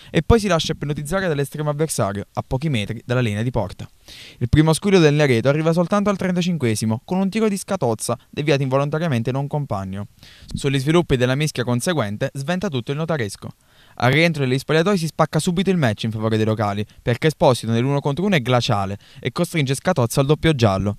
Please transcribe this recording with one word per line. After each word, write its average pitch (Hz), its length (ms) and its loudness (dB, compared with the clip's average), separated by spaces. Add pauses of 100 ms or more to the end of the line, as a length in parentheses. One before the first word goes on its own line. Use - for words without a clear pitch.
(100)
e 160 120 2
poi 233 180 6
si 202 80 -2
lascia 165 240 0
ipnotizzare 151 560 -4
dall'estremo 147 420 -2
avversario, 117 600 -2
a 104 120 -4
pochi 135 240 -4
metri 110 360 -4
dalla 123 160 0
linea 107 240 0
di 127 80 -2
porta. 101 360 -6 (500)
Il 120 100 -2
primo 156 240 6
scudo 190 260 4
del 151 160 8
Nereto 131 340 4
arriva 156 240 2
soltanto 196 380 2
al 196 60 0
trentacinquesimo, 160 880 0
con 185 140 -2
un 196 120 0
tiro 220 180 0
di 196 80 0
Scatozza, - 640 -4 (100)
deviato 147 340 0
involontariamente 139 680 0
da 131 80 -4
un 143 80 -4
compagno. 101 600 -6 (440)
Sugli 139 280 -2
sviluppi 156 360 -2
della 127 200 0
mischia 147 260 -4
conseguente, 120 720 -4
sventa 175 340 -6
tutto 131 220 -6
il 143 60 -4
notaresco. 151 540 -6 (460)
Al 123 140 2
rientro 156 340 2
degli 131 140 0
spogliatoi 170 400 0
si 160 80 -2
spacca 156 320 0
subito 185 320 0
il 185 60 2
match 120 280 0
in 113 60 -2
favore 110 260 -2
dei 107 100 2
locali, 107 380 -2 (180)
perché 123 260 0
Esposito 127 420 2
nell'uno 131 300 0
contro 147 240 -2
uno 208 100 2
è 139 80 2
glaciale 110 560 0 (220)
e - 100 -4
costringe 147 460 -2
Scatozza - 440 0
al 135 60 2
doppio 151 280 2
giallo, 101 440 2